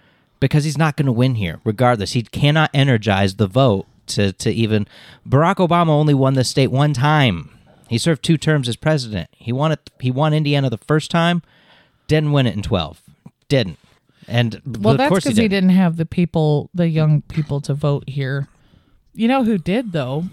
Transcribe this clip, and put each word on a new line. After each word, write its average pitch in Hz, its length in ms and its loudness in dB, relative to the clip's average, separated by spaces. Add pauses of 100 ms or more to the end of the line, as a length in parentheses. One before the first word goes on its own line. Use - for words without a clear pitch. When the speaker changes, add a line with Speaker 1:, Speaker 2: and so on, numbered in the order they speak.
(380)
Speaker 1:
because 143 260 2
he's 151 120 -4
not 156 220 0
gonna 139 140 0
win 123 240 2
here, 87 280 -6
regardless. 113 480 0
He 123 120 -2
cannot 147 500 0
energize 101 640 2
the 107 100 0
vote 101 400 2 (220)
to, 98 260 -2
to - 180 -4
even. 107 340 0 (400)
Barack 156 300 2 (100)
Obama 170 220 2
only 151 240 4
won 135 220 2
this 131 160 0
state 131 200 2
one 143 220 0
time. 127 560 0 (400)
He 120 80 -2
served 160 260 0
two 165 140 2
terms 147 320 0
as 117 80 -6
president. 123 560 -4
He - 180 -12
won 147 220 0
it. - 160 -8 (100)
He 127 120 -4
won 151 240 0
Indiana 143 340 0
the 113 80 -6
first - 340 -2
time, 170 300 2 (680)
didn't 151 260 0
win 139 140 2
it 98 80 -2
in 101 60 -6
twelve. 85 400 -4 (480)
Didn't. 92 300 -2 (520)
And 117 340 -2
Speaker 2:
Well, 131 280 0
Speaker 1:
of - 60 2
Speaker 2:
that's 185 100 2
Speaker 1:
course 185 160 0
he 285 60 -2
Speaker 2:
'cause 214 60 0
he 226 80 2
Speaker 1:
did. 202 120 0
Speaker 2:
didn't 185 140 2
have 180 260 2
the 165 100 -4
people, 156 680 -2
the 175 160 0
young 156 340 2
people 147 400 -6
to 143 120 -4
vote 143 340 -4
here. 139 400 -6 (640)
You 226 160 -4
know 262 160 2
who 214 140 0
did, 196 340 -4
though? 147 400 -4